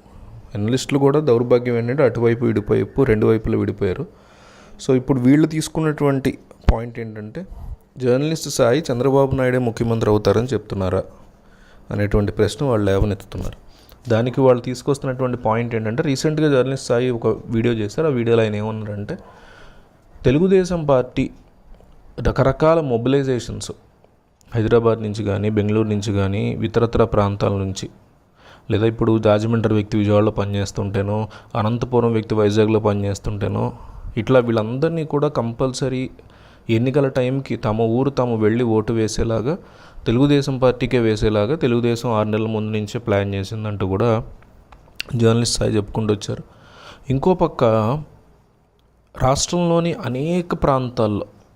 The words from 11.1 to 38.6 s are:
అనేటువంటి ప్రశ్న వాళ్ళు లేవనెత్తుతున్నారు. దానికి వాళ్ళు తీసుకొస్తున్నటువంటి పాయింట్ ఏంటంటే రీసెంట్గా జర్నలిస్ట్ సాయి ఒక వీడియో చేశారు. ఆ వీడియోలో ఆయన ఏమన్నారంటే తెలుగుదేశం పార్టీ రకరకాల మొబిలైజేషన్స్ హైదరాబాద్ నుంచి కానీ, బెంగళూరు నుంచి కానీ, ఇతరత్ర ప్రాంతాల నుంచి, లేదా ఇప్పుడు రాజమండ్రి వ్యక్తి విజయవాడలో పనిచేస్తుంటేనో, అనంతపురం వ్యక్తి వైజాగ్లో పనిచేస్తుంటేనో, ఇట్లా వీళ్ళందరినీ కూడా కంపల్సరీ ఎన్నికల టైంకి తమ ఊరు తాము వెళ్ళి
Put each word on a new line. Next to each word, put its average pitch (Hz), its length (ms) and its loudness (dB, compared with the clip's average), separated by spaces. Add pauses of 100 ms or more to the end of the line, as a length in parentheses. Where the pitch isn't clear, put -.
అనేటువంటి 104 400 0
ప్రశ్న 107 340 -2
వాళ్ళు 110 200 0
లేవనెత్తుతున్నారు. 98 800 -2 (440)
దానికి 120 320 0
వాళ్ళు 123 220 4
తీసుకొస్తున్నటువంటి 127 720 -4
పాయింట్ 117 380 -2
ఏంటంటే 110 280 -2
రీసెంట్గా 156 460 0
జర్నలిస్ట్ 131 380 0
సాయి 123 220 0
ఒక 117 180 -2
వీడియో 113 460 0
చేశారు. 110 340 -2
ఆ - 20 2
వీడియోలో 117 340 2
ఆయన 107 120 -2
ఏమన్నారంటే 104 640 -8 (1080)
తెలుగుదేశం 175 600 2
పార్టీ 131 440 0 (1000)
రకరకాల 139 520 2
మొబిలైజేషన్స్ 127 920 -2 (840)
హైదరాబాద్ 110 460 4
నుంచి 107 220 -4
కానీ, 101 260 0
బెంగళూరు 107 380 2
నుంచి 104 260 -2
కానీ, 101 380 0
ఇతరత్ర 113 520 0
ప్రాంతాల 101 480 0
నుంచి, 98 380 -4 (840)
లేదా 104 140 0
ఇప్పుడు 113 400 2
రాజమండ్రి 110 480 2
వ్యక్తి 107 240 0
విజయవాడలో 104 340 4
పనిచేస్తుంటేనో, 101 960 -4 (280)
అనంతపురం 117 580 0
వ్యక్తి 110 220 -2
వైజాగ్లో 107 440 4
పనిచేస్తుంటేనో, 104 960 -2 (440)
ఇట్లా 127 220 4
వీళ్ళందరినీ 123 680 0
కూడా 147 220 0
కంపల్సరీ 127 840 -4 (600)
ఎన్నికల 131 380 2
టైంకి 131 480 -2
తమ 110 260 -2
ఊరు 117 280 2
తాము 123 280 -2
వెళ్ళి 110 260 2